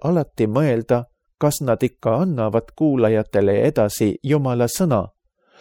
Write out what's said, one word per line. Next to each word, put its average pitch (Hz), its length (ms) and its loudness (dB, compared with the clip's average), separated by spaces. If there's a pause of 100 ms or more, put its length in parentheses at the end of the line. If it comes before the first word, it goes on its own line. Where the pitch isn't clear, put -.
alati 147 460 -2
mõelda, 120 560 0 (340)
kas 147 240 -2
nad 120 220 -2
ikka 117 400 -2
annavad 113 520 -2
kuulajatele 107 920 2
edasi 107 560 0
Jumala 131 440 0
sõna 127 360 0 (580)